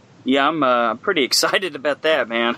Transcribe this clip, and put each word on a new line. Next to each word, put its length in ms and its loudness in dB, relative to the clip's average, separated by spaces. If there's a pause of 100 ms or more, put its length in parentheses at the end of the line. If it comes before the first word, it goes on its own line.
(240)
Yeah, 240 2
I'm, 160 -2
uh, 320 2
pretty 280 -2
<laughs> 60 -4
excited 460 -2
about 260 -4
that, 260 0
man. 300 0